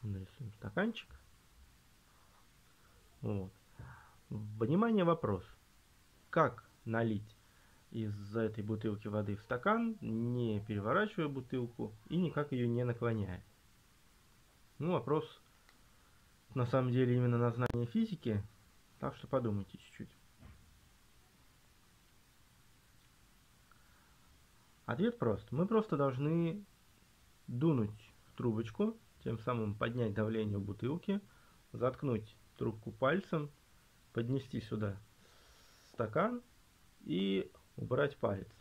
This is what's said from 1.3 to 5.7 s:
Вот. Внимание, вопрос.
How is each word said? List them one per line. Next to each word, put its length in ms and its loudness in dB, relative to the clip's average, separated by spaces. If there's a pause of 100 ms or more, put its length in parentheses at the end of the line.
Вот. 300 -4 (760)
Внимание, 760 2
вопрос. 400 2 (840)